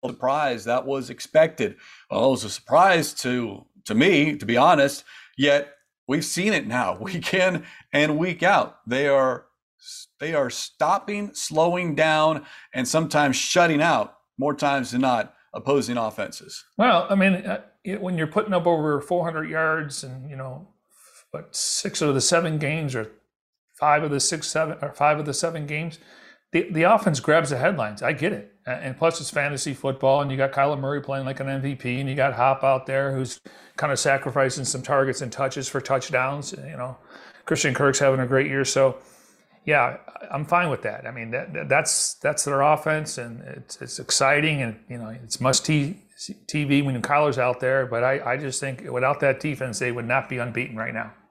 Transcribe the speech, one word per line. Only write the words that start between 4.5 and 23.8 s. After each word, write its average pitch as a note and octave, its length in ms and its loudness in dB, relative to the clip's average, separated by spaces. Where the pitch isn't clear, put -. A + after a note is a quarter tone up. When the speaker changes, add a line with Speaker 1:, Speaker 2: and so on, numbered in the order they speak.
Speaker 1:
honest, C#3 480 4
yet C#3+ 360 2
we've D#3 160 0
seen G3 280 0
it C#3 140 0
now G#2 320 -2
<laughs> - 20 -12
week E3 320 -6
in F#3 320 2
and D3+ 260 2
week F3 240 -2
out. E3+ 360 2
They C3 180 0
are, C3 400 2
they D#3+ 160 -6
are C#3 160 2
stopping, G3+ 840 -2
slowing E3+ 600 0
down, D#3 500 4
and B2+ 140 -2
sometimes D3 480 2
shutting - 440 2
out, C#3+ 360 2
more C#3+ 180 0
times C#3 360 0
than B2 120 0
not, A#2+ 320 0
opposing B2 420 0
offenses. - 680 -8
Speaker 2:
Well, G3 320 4
I - 60 0
mean, F#3+ 200 4
uh, F#3 260 -6
it, F#3+ 160 -8
when F3+ 180 -4
you're D#3 80 0
putting G#3 260 -2
up E3+ 140 0
over D#3 340 0
four F3 240 -2
hundred D#3+ 240 -6
yards D#3 540 -2
and, C3 260 -14
you D3 60 -14
know, C3+ 360 -12
what, - 240 -14
six - 480 -4
of D3 120 2
the C3 60 2
seven E3+ 380 2
games D3+ 380 -4
or A2 160 -6
five D3 240 2